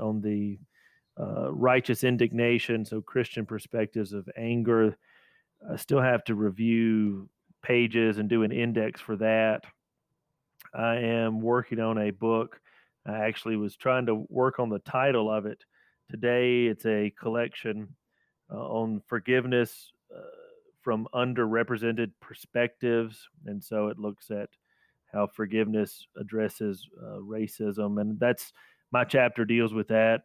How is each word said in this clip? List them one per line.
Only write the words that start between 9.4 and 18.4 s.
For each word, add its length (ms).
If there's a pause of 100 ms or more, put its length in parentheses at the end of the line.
I 220
am 440
working 380
on 200
a 120
book. 500 (460)
I 120
actually 380
was 200
trying 300
to 220
work 300
on 120
the 100
title 500
of 160
it 180 (460)
today. 560
It's 200
a 240
collection, 840 (580)